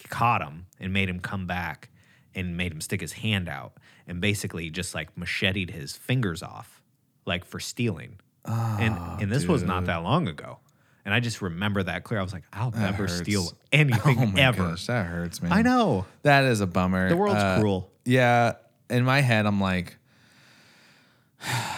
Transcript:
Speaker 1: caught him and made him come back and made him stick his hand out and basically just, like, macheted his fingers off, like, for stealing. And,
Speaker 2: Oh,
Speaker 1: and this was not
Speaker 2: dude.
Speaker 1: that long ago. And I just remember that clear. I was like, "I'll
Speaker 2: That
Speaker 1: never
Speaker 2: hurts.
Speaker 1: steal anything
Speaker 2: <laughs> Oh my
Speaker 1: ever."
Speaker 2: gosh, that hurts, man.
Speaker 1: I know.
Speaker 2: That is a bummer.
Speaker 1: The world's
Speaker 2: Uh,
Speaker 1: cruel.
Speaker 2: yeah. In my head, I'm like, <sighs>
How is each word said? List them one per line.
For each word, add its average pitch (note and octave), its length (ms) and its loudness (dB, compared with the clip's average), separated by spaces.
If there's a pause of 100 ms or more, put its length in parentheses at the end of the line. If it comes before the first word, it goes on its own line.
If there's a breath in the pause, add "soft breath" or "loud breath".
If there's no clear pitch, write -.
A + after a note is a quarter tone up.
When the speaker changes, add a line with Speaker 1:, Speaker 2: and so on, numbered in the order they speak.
(100)
Speaker 1:
caught A#2 320 0
him D#2 240 -12 (120)
and F#2+ 140 -6
made G2 160 0
him F2+ 100 -6
come F#2 300 -8
back F2 400 -8 (480 soft breath)
and F2+ 200 -4
made F2 140 -4
him D#2 100 -10
stick G2 200 -6
his D#2+ 140 -8
hand G2 340 -2
out C2 240 -10 (340 soft breath)
and F2 140 -8
basically F#2+ 500 -2
just, E2+ 240 -8
like, D#2+ 220 -8
macheted F#2 540 -2
his - 260 -12
fingers A2+ 440 -2
off, - 400 -14 (440)
like, F2+ 200 -4
for - 140 -12
stealing. F#2 600 -6 (240)
And, A2+ 520 0
Speaker 2:
Oh, F2 240 -8
Speaker 1:
and G2+ 120 0
this C3+ 160 0
was A#2 160 2
not F2+ 160 0
Speaker 2:
dude. F2+ 80 -2
Speaker 1:
that E2+ 160 -2
long C#3 240 2
ago. D2 300 -12 (460 soft breath)
And G2 80 -4
I A2+ 60 4
just A#2+ 240 -2
remember G2 400 -2
that F2+ 220 -4
clear. A2 160 -4
I - 20 -2
was F#2 100 -6
like, F#2+ 200 -12
"I'll A#2+ 180 -4
Speaker 2:
That G#2+ 100 -4
Speaker 1:
never G2 280 0
Speaker 2:
hurts. F2 100 -2
Speaker 1:
steal F2+ 320 0 (220)
anything C3+ 460 4
Speaker 2:
<laughs> - 40 4
Oh A#2 40 4
my G2 140 2
Speaker 1:
ever." G#2 280 4
Speaker 2:
gosh, F2 180 -6
that A2+ 200 -2
hurts, E2+ 360 -6
man. E3+ 100 -2
Speaker 1:
I G3+ 100 6
know. A3+ 440 2 (160)
Speaker 2:
That C#3 220 6
is A#2 160 4
a G2 80 2
bummer. F#2 400 2
Speaker 1:
The E3+ 80 4
world's F3 260 2
Speaker 2:
Uh, F#2+ 160 4
Speaker 1:
cruel. G2 320 0 (140)
Speaker 2:
yeah. A#2+ 480 4 (360)
In B2 160 2
my C3 160 4
head, A2+ 260 4
I'm G2+ 140 2
like, F#2 360 0 (1400 loud breath)
<sighs> - 60 -10 (320 loud breath)